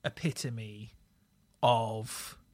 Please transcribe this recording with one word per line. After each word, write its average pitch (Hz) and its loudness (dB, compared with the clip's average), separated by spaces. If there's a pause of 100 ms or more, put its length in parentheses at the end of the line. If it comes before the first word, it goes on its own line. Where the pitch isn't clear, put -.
epitome 113 -4 (680)
of 113 2 (180)